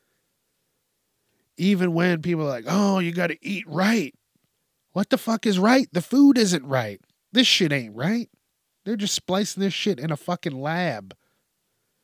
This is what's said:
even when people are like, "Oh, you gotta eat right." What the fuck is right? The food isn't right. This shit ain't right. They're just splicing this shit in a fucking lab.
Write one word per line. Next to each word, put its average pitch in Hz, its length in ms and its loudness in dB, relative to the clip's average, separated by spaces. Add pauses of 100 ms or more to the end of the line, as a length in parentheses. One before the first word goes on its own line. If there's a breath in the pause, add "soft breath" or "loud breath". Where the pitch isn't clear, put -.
(1600)
even 180 380 2
when 170 280 0
people 165 200 -2
are 147 60 -2
like, 120 180 -6
"Oh, 196 320 2
you 170 140 -2
gotta 170 280 -4
eat - 280 -8
right." 185 480 0 (760)
What 196 160 -2
the 262 80 2
fuck 226 280 -4
is 190 140 2
right? 247 320 4
The 170 100 -2
food 277 340 6
isn't 180 300 2
right. 120 340 -4 (300)
This 247 160 4
shit 156 260 2
ain't 117 220 -4
right. 196 340 -4 (560)
They're 220 120 -4
just 208 180 -4
splicing 190 480 -4
this 196 120 -2
shit 190 240 -2
in 156 120 -6
a 151 60 -2
fucking 165 420 -8
lab. 135 560 -6 (880)